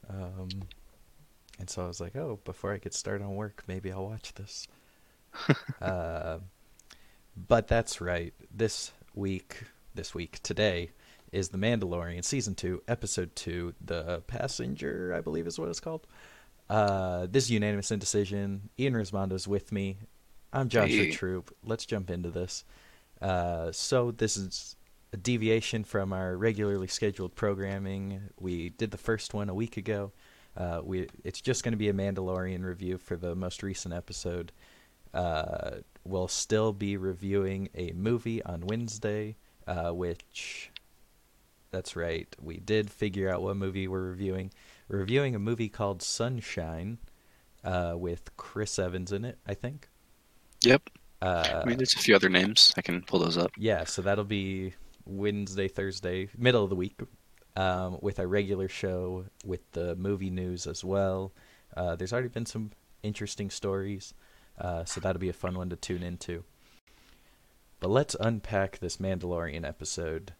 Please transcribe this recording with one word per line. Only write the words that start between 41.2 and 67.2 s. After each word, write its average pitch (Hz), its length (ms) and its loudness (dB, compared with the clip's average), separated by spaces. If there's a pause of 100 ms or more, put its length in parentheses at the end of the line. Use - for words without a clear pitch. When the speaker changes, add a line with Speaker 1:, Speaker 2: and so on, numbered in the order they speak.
Speaker 1:
that's - 260 -6
right, 85 440 -2
we 82 180 -8
did 104 300 2
figure 95 400 0
out 90 120 2
what 98 160 0
movie 95 320 -2
we're 92 200 -2
reviewing. 95 420 -2 (360)
We're 101 120 0
reviewing 123 360 2
a 104 40 0
movie 113 280 0
called 98 340 0
Sunshine, 98 960 -2 (680)
uh, 87 340 0
with 87 400 -4
Chris - 420 -4
Evans 90 320 -2
in 101 140 -2
it, 127 200 -8
I 101 80 -4
think. 135 360 -8 (760)
Speaker 2:
Yep. 131 260 10 (320)
Speaker 1:
Uh, 87 400 2
Speaker 2:
I - 60 -2
mean, 120 100 2
there's 131 160 4
a - 60 2
few 107 160 10
other 98 140 8
names. 95 480 8
I 95 40 2
can 90 220 0
pull - 160 4
those 85 180 4
up. 87 200 4
Speaker 1:
yeah, 101 260 2
so - 180 -2
that'll 101 220 2
be 95 520 -2 (300)
Wednesday, 98 600 0
Thursday, 95 720 -2
middle 120 260 8
of 95 60 2
the 95 80 2
week, 92 220 -2 (580)
um, 92 440 2
with 101 160 0
our 92 100 0
regular 95 420 2
show, 92 560 -2 (180)
with 92 300 -6
the 87 240 -2
movie 95 320 0
news 90 380 -2
as 82 180 -6
well. 95 480 2 (420)
Uh, 85 220 0
there's 92 160 -4
already 123 160 0
been 113 160 -4
some 107 260 -6 (320)
interesting 101 460 -4
stories, 98 640 -2 (460)
uh, 85 260 -2
so - 140 -6
that'll 92 200 0
be 92 100 0
a 85 40 -2
fun 92 240 -4
one 90 120 -4
to 87 60 -4
tune 90 280 -4
into. 87 400 -6 (1400)